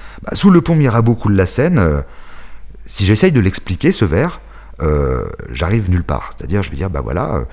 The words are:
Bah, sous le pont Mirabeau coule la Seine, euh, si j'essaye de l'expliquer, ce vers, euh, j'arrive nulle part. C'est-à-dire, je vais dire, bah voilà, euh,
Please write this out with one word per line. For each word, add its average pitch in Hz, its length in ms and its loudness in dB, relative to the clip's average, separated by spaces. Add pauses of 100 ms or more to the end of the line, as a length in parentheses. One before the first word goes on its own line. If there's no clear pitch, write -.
(240)
Bah, - 100 -10
sous - 160 6
le 175 120 8
pont 165 140 2
Mirabeau 117 380 4
coule 107 220 0
la 95 100 4
Seine, 151 320 0
euh, 78 240 2 (880)
si - 180 -4
j'essaye 147 280 4
de 123 80 4
l'expliquer, 95 500 0
ce 117 140 0
vers, 104 340 0 (420)
euh, 69 440 0 (260)
j'arrive 90 400 0
nulle 87 140 0
part. - 300 -4
C'est-à-dire, 98 280 -4
je - 80 -10
vais 71 60 -8
dire, 92 120 -4
bah 71 120 -6
voilà, 62 340 -4
euh, 62 180 -2